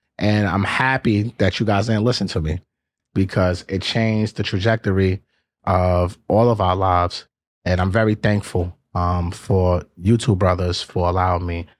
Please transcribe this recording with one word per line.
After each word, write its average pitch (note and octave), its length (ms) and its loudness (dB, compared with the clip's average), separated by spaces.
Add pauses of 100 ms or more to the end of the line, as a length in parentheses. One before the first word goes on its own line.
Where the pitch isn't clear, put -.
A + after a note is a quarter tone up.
(180)
And G#2 280 2
I'm G2 180 0
happy A#2+ 720 0
that F#2+ 200 0
you A2+ 80 0
guys G2+ 220 0
didn't G#2+ 160 0
listen A#2 240 -2
to G#2 120 -4
me, D#2+ 200 -2 (540)
because F#2 540 0
it F#2+ 140 -4
changed A2 540 -2
the G#2+ 60 -4
trajectory G2 800 0 (440)
of F2+ 600 0
all A#2 240 4
of G#2+ 100 0
our F#2 140 2
lives. F2+ 520 0 (380)
And F2+ 160 0
I'm F#2 120 0
very A2 240 2
thankful, G2 600 -2 (180)
um, F2 360 -2
for F2+ 540 0 (120)
you G#2+ 200 2
two A2 180 2
brothers F2+ 480 0
for F2 260 -4
allowing F2+ 380 0
me E2+ 200 -6 (140)